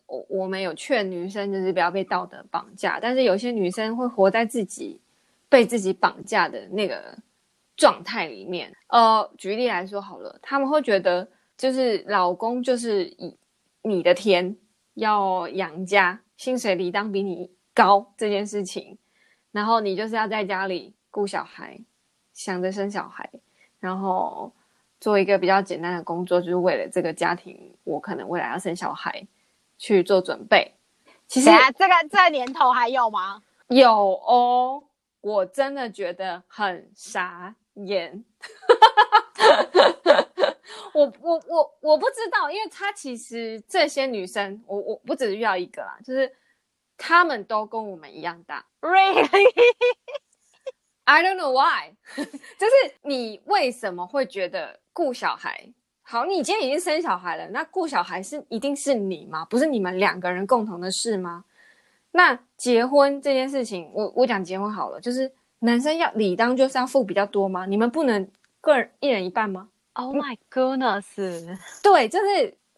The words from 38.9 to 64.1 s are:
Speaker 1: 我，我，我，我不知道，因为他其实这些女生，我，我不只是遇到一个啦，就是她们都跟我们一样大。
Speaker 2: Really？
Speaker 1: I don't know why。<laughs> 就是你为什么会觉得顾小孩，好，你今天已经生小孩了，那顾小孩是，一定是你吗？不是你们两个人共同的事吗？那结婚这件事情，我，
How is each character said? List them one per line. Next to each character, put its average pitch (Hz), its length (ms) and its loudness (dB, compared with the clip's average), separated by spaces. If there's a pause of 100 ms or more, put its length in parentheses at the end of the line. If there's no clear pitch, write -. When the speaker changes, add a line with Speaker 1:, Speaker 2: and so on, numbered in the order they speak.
Speaker 1:
我， 285 180 4 (100)
我， 320 280 -2
我， 330 320 0
我 302 160 4
不 285 100 -2
知 480 240 -4
道， 359 180 0
因 403 140 -6
为 403 60 -8
他 392 240 -8
其 262 240 -12
实 226 500 -12
这 330 200 2
些 285 180 -2
女 220 200 -6
生， 202 400 -8
我， 196 140 -8
我 202 160 -8 (100)
不 269 80 -4
只 269 120 -4
是 196 100 -2
遇 220 80 -6
到 208 140 0
一 180 100 -6
个 - 160 -14
啦， 76 200 -16
就 254 100 -10
是 262 180 -2 (640)
她 339 280 4
们 254 180 -4
都 214 220 -4
跟 220 260 -10
我 185 60 -14
们 151 180 -20
一 151 60 -16
样 170 220 -10
大。 - 220 -12 (160)
Speaker 2:
Really？ 381 640 4 (1600)
Speaker 1:
I 294 180 6
don't 381 140 0
know 330 160 -4
why。 254 400 0 (100)
<laughs> - 140 -20
就 285 100 -8
是 427 800 2
你 247 420 -6
为 339 240 0
什 226 240 -8
么 180 140 -10
会 269 180 -2
觉 185 220 -6
得 160 320 -10 (140)
顾 285 200 -2
小 175 220 -4
孩， - 320 -10 (340)
好， 233 240 -4
你 370 160 -2
今 370 160 -2
天 392 80 -2
已 254 60 -2
经 294 80 -2
生 339 220 -2
小 240 160 -2
孩 175 180 -8
了， 165 140 -12
那 254 160 -6
顾 370 200 -4
小 233 160 -2
孩 175 220 -8
是， 285 240 -12
一 226 100 -8
定 269 160 -4
是 277 220 -2
你 190 300 -6
吗？ 156 200 -10
不 233 140 -2
是 285 80 2
你 262 120 0
们 185 200 -2
两 185 200 0
个 180 120 -4
人 185 160 -4
共 220 180 2
同 185 140 -10
的 180 100 -8
事 208 280 -4
吗？ 175 260 -10 (680)
那 320 280 4 (160)
结 240 300 2
婚 277 360 4
这 277 120 0
件 262 140 0
事 277 180 -4
情， 180 280 -10
我， 208 220 -4